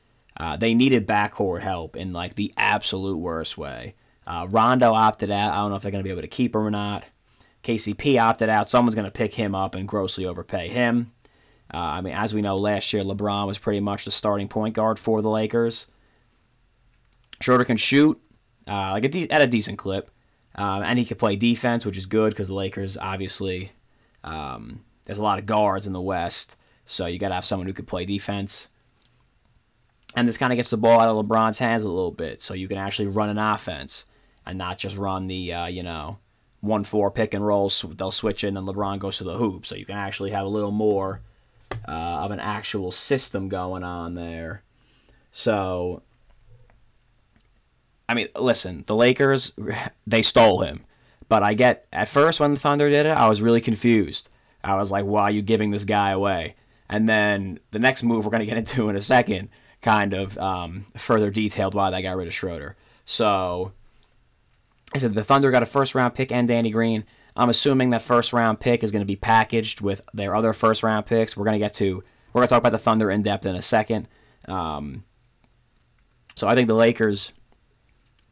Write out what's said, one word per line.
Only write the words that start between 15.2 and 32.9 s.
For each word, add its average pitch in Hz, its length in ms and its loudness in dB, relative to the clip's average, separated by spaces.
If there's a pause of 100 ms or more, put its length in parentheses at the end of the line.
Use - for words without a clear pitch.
the 110 80 0
Lakers. 110 580 0 (1500)
Schroeder 123 240 4
can 120 120 2
shoot, 143 420 6 (480)
uh, 98 260 -4
like, 104 120 -2
a 139 40 2
de-, 175 220 -4
at 151 120 6
a 139 40 6
decent 110 300 0
clip, 98 340 -6 (440)
um, 101 280 -4
and 110 160 0
he 120 60 2
can 107 140 -10
play 104 180 2
defense, 117 480 2
which 95 140 -4
is 92 80 -10
good 107 280 2
'cause 101 140 -6
the 95 60 -6
Lakers 95 420 -6
obviously, 95 760 -6 (520)
um, 67 600 -12 (200)
there's 101 140 -10
a 107 40 -4
lot 104 160 0
of 101 80 -10
guards 101 400 2
in 98 60 -6
the 92 80 -6
West, 90 560 -6 (300)
so - 180 -6
you 87 140 -6
gotta 95 160 -2
have 90 100 -4
someone 95 220 -4
who 95 80 -6
could 104 140 -14
play 92 180 -6
defense. 101 640 -6 (1500)
And 120 140 4
this 113 80 0
kinda 127 180 0
gets 120 160 -2
the 117 60 0
ball 113 240 8
out 113 80 6
of 107 180 2
LeBron's 110 320 2
hands 113 240 2
a 107 60 -2
little 90 240 -2
bit, 78 280 -8
so - 140 -8
you 92 140 -8
can 98 100 -6
actually 101 300 -4